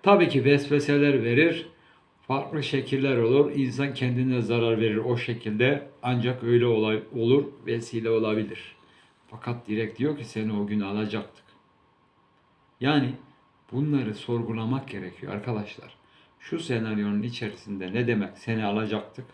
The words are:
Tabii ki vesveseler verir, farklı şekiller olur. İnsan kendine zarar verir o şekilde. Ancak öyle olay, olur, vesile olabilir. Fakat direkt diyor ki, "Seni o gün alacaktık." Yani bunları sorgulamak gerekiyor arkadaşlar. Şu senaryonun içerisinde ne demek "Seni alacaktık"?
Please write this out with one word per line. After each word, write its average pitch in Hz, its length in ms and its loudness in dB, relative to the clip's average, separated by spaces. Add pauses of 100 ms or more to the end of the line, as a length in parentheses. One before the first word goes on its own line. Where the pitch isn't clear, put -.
Tabii 180 260 8
ki 127 160 2
vesveseler 143 800 4
verir, 151 440 2 (580)
farklı 139 360 -4
şekiller 135 540 0
olur. 131 340 6
İnsan 135 440 -2
kendine 127 480 0
zarar 113 380 2
verir 107 160 2
o 117 200 0
şekilde. 120 720 0 (140)
Ancak 123 420 -2
öyle 120 220 4
olay, 107 360 2 (140)
olur, 127 280 4 (220)
vesile 117 440 -4
olabilir. 107 680 -2 (540)
Fakat 120 380 -10
direkt 107 300 -4
diyor 143 200 -2
ki, 123 60 -10
"Seni 107 280 -6
o 104 140 -2
gün 107 140 -2
alacaktık." 104 640 -6 (1400)
Yani 131 340 2 (580)
bunları 135 420 -2
sorgulamak 113 760 -4
gerekiyor 92 440 -12
arkadaşlar. 104 600 -8 (460)
Şu - 200 -8
senaryonun 107 600 -2
içerisinde 101 720 -8
ne 120 120 0
demek 107 320 -2
"Seni 113 260 -4
alacaktık"? 107 680 -4